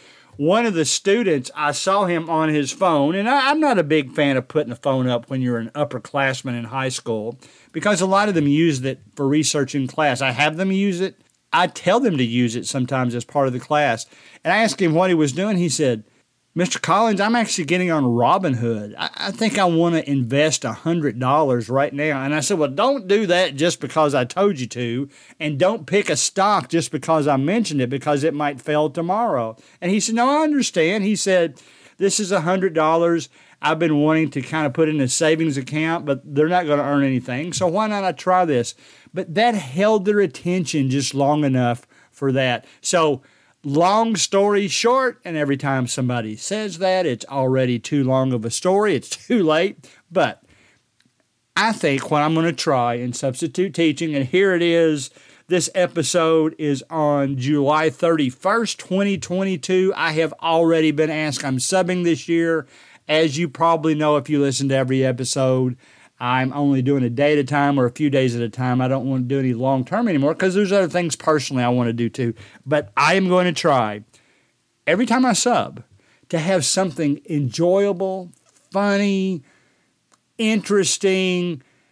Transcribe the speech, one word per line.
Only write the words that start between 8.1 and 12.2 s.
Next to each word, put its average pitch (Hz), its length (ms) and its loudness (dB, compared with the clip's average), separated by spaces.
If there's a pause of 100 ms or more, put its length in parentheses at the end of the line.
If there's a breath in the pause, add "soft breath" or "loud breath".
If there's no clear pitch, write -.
of 196 40 -2
them 147 140 2
use 147 340 2
it 131 200 -6 (120)
for 139 140 -2
research 143 460 0
in 135 120 -2
class. 135 360 0
I 135 80 0
have 147 260 0
them 190 160 -2
use 190 300 0
it. 190 180 -8 (320)
I 175 140 4
tell 196 340 0
them 214 160 0
to 127 80 2